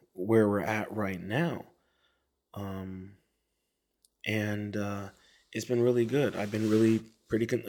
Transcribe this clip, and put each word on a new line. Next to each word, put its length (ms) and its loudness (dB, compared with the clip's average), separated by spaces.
where 360 4
we're 100 2
at 320 -4
right 300 -4
now. 440 -2
Um, 580 -10
and, 500 -4
uh, 340 -6
it's 120 -6
been 160 0
really 240 4
good. 300 0
I've 160 -4
been 180 0
really 320 6
pretty 160 0
con-, 240 -2